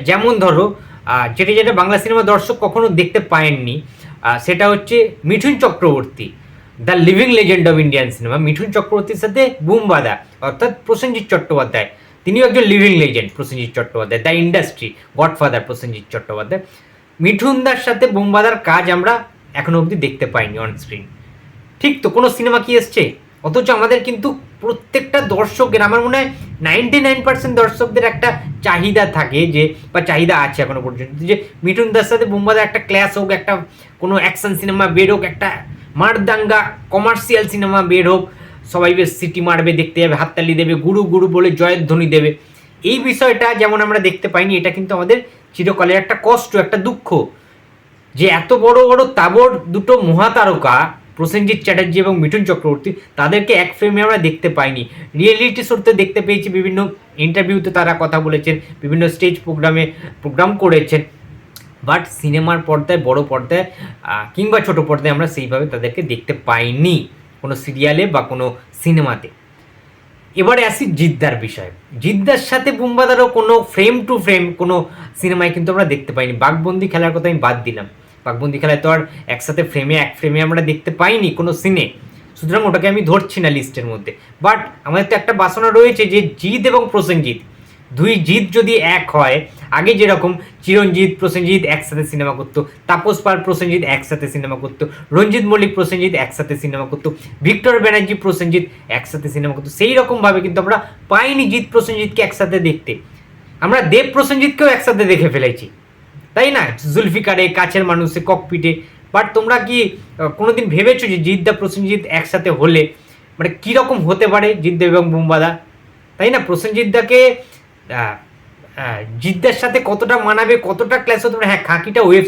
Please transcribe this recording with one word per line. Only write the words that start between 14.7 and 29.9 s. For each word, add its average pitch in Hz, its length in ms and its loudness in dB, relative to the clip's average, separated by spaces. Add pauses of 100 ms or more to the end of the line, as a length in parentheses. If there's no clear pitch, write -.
godfather 147 480 0
প্রসেনজিৎ 117 460 -10
চট্টোপাধ্যায়। 107 480 -8 (600)
মিঠুনদার 254 540 0
সাথে 247 320 0
বুম্বাদার 208 480 2
কাজ 175 360 0
আমরা 190 320 0 (300)
এখনো 160 260 -2
অবধি 170 160 -2
দেখতে 135 300 -4
পাইনি 110 340 -4
on 113 120 -8 (100)
screen। 101 220 -16 (760)
ঠিক 277 220 0
তো, 196 80 0
কোনো 240 200 2
সিনেমা 240 300 0
কি 240 180 2
এসছে? 190 360 0 (300)
অথচ 160 260 -2
আমাদের 226 340 2
কিন্তু 240 360 -6 (240)
প্রত্যেকটা - 560 -4 (180)
দর্শকের, 220 500 0
আমার 226 180 2
মনে 247 120 0
হয় 269 120 -2 (380)
নাইনটি 233 380 2
নাইন 269 220 2
পার্সেন্ট 254 340 -2
দর্শকদের 226 500 0
একটা - 180 -2 (360)
চাহিদা 196 380 2 (140)
থাকে 143 220 -2 (160)
যে, 151 80 4 (300)